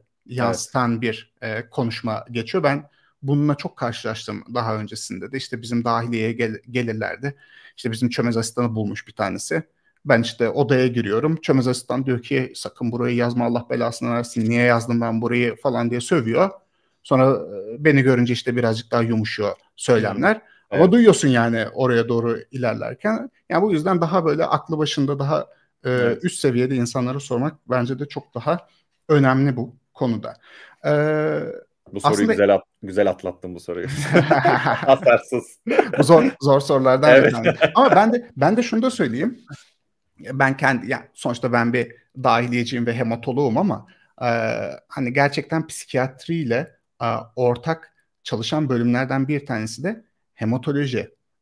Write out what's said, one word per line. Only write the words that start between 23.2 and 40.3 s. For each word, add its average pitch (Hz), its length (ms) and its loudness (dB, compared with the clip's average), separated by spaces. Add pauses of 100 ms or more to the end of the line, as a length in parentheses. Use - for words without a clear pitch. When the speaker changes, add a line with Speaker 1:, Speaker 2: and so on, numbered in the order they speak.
Speaker 1:
Yani 165 120 2
bu 214 100 2
yüzden 175 300 0
daha 165 240 0
böyle 156 200 0
aklı 156 320 -2
başında, 143 420 0
daha, 143 220 0 (420)
e, 131 60 -4
Speaker 2:
Evet. 120 340 0
Speaker 1:
üst 180 160 -4
seviyede 127 360 2
insanlara 123 440 -2
sormak 139 500 -6
bence 127 300 -2
de 147 80 -8
çok - 280 -14
daha 151 320 -4 (420)
önemli 135 460 4
bu 120 200 -8 (180)
konuda. 113 400 -4 (520)
Ee, 151 540 0 (540)
Speaker 2:
Bu - 60 -8
soruyu 143 140 2
Speaker 1:
aslında 226 180 2
Speaker 2:
güzel 101 240 6
at-, - 80 0 (200)
güzel 98 260 0
atlattım 90 460 -8
bu 85 40 -14
soruyu. 87 280 -8
<laughs> 143 160 -6
Speaker 1:
<laughs> 139 100 -4 (720)
Speaker 2:
Hasarsız. 131 720 2 (380)
Speaker 1:
Bu 147 60 2
zor, 156 200 8 (180)
zor 139 180 6
sorulardan 131 520 4
bir 127 100 10
Speaker 2:
Evet. - 100 4
Speaker 1:
tanesi. - 280 -2 (160)
Ama 269 200 6
ben 220 180 6
de, 240 240 -4
ben 165 200 2
de 240 60 2
şunu 226 180 -2
da 254 100 0
söyleyeyim. 151 480 -4 (800)
Ben 135 380 0